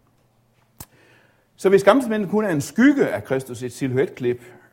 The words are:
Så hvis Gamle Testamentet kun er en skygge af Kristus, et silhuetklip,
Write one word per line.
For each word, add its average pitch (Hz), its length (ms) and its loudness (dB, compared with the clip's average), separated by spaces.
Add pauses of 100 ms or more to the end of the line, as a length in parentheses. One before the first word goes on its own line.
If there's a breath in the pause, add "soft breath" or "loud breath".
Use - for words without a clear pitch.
(1600 soft breath)
Så - 140 0
hvis 190 140 4
Gamle 226 180 4
Testamentet 214 300 -4
kun 214 140 -2
er 202 40 -4
en 151 120 -2
skygge 262 460 2
af 101 160 -6
Kristus, 127 400 -6
et 123 100 -10
silhuetklip, 127 680 -4 (320 loud breath)